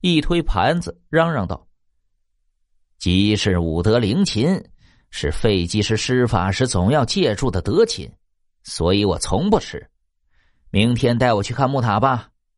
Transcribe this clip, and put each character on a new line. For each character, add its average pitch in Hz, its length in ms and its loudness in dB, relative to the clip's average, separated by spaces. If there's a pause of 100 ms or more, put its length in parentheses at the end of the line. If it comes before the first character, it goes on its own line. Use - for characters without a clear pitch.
一 170 180 2
推 170 220 0
盘 147 400 0
子 - 180 -10 (100)
嚷 165 220 2
嚷 113 140 -2
道 - 220 -8 (1300)
：“鸡 98 380 2
是 95 240 0
武 82 240 0
德 107 160 4
灵 123 260 0
禽， 147 340 0 (520)
是 73 200 -4
费 95 360 0
技 104 140 -2
师 110 140 0
施 127 300 0
法 98 260 0
时 127 160 0
总 98 220 0
要 139 160 2
借 147 300 0
助 131 160 -2
的 87 100 -2
德 180 240 2
禽， 71 240 -6 (540)
所 85 300 -2
以 101 100 2
我 92 160 0
从 151 300 -2
不 208 100 2
吃。 - 260 -14 (840)
明 117 240 2
天 120 220 0
带 123 160 2
我 101 100 0
去 120 100 -8
看 135 160 0
木 135 120 -2
塔 110 180 0
吧， 127 300 -2 (280)